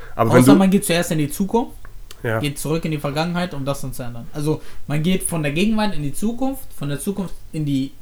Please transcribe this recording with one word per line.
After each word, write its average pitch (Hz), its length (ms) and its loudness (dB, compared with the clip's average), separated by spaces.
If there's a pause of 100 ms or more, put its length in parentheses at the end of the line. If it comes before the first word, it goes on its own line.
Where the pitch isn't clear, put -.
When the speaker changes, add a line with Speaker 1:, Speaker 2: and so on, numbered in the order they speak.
(160)
Speaker 1:
Aber 113 160 2
wenn 123 80 10
Speaker 2:
Außer 127 140 10
Speaker 1:
du 190 40 8
Speaker 2:
man 196 120 6
geht 196 160 4
zuerst 170 260 0
in 160 60 2
die 147 120 0
Zukunft, 226 460 -2 (460)
Speaker 1:
Ja. 113 180 0
Speaker 2:
geht 143 180 -4
zurück 160 280 -2
in 156 60 -2
die 151 60 -2
Vergangenheit, 170 540 -2
um 139 140 -4
das 139 160 -2
dann 127 100 -4
zu 131 120 -6
ändern. 117 280 -8
Also 151 300 -2 (240)
man 151 160 -2
geht 180 220 2
von 165 180 -2
der 143 100 0
Gegenwart 208 420 2
in 151 80 0
die 139 120 -2
Zukunft, 262 480 -2 (160)
von 147 100 -4
der 143 100 -4
Zukunft 196 360 -4 (180)
in 156 140 -4
die 139 360 -2